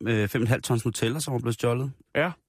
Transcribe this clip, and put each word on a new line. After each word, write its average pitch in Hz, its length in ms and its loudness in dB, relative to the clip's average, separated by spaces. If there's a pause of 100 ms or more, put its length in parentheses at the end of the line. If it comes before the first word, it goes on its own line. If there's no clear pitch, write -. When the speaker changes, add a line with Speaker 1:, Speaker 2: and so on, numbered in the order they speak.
Speaker 1:
øh, 107 260 2
fem 117 140 0
og - 20 2
en 113 40 2
halv 123 140 2
tons 117 240 0
Nutella, 120 340 0
som 147 140 -4
var 120 60 -2
blevet 117 160 0
stjålet. 127 360 0 (240)
Speaker 2:
Ja. 160 160 2 (180)